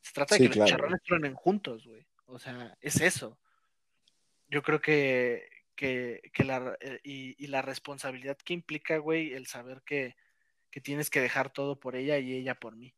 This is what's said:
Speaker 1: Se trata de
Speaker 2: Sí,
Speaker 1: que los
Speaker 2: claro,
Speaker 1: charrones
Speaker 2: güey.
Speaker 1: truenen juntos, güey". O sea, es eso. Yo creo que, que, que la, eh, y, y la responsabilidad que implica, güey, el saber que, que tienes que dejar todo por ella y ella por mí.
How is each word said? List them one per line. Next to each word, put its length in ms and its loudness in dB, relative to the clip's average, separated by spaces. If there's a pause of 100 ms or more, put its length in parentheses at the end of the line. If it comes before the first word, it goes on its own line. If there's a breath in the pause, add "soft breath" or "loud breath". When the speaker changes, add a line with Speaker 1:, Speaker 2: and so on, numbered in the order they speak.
Speaker 1:
Se 120 -18
trata 220 4
de 40 8
Speaker 2:
Sí, 40 12
Speaker 1:
que 60 10
los 80 4
Speaker 2:
claro, 120 10
Speaker 1:
charrones 300 2
Speaker 2:
güey. 80 -12
Speaker 1:
truenen 280 0
juntos, 520 0
güey". 180 -20 (200)
O 140 -18
sea, 420 -12
es 200 2
eso. 360 0 (1120)
Yo 140 0
creo 180 2
que, 680 2 (280)
que, 460 -4 (120)
que 100 0
la, 380 -2
eh, 220 -10
y, 400 -12
y 40 -12
la 140 -2
responsabilidad 760 -8
que 160 -8
implica, 440 -6
güey, 360 -2
el 140 -12
saber 380 -14
que, 300 -4 (560)
que 100 -14
tienes 280 -4
que 120 2
dejar 300 0
todo 280 -4
por 160 -10
ella 240 0
y 140 -6
ella 220 -4
por 200 -16
mí. 220 -20